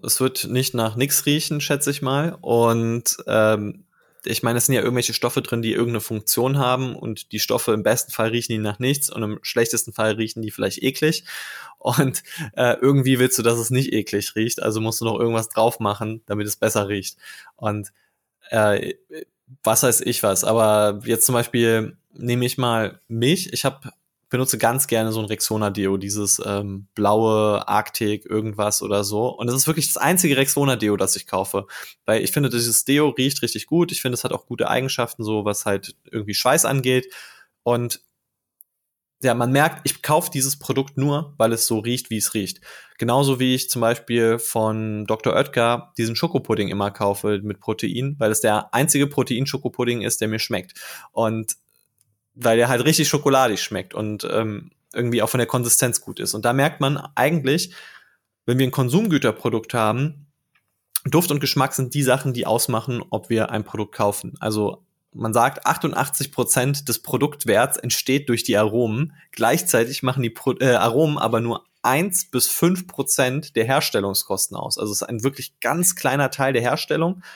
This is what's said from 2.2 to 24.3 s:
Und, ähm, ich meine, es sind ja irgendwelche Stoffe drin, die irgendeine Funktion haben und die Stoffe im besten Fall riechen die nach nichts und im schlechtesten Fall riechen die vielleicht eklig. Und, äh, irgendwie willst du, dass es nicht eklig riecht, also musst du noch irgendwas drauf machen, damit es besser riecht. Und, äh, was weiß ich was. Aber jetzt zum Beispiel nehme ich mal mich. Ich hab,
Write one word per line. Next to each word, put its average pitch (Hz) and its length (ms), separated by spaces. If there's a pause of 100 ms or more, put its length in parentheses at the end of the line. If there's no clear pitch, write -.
Und, 117 800 (100)
ähm, 110 560 (400)
ich - 180
meine, 120 160
es - 80
sind 135 80
ja 113 80
irgendwelche 123 320
Stoffe 120 280
drin, 117 200
die 113 100
irgendeine 117 280
Funktion 120 580
haben 127 380
und - 360
die 107 60
Stoffe 113 340
im 107 100
besten 110 280
Fall 110 200
riechen 120 220
die 110 60
nach 104 220
nichts 139 300
und 113 120
im 107 200
schlechtesten 117 500
Fall 110 200
riechen 110 300
die 107 80
vielleicht - 320
eklig. 156 420 (540)
Und, 127 460 (320)
äh, 120 240
irgendwie 131 400
willst 127 180
du, 120 40
dass 117 160
es 113 120
nicht 131 220
eklig 104 420
riecht, 113 260
also 110 200
musst 110 200
du 117 40
noch 110 140
irgendwas 113 300
drauf 113 300
machen, 110 480
damit 104 220
es - 80
besser 104 320
riecht. 98 280 (380)
Und, 104 380 (580)
äh, 107 440 (680)
was 113 220
weiß 120 180
ich 120 200
was. 98 220
Aber 107 600
jetzt 117 200
zum 127 100
Beispiel 117 640 (160)
nehme 120 320
ich 120 140
mal 113 480
mich. 127 460
Ich - 120
hab, - 280 (380)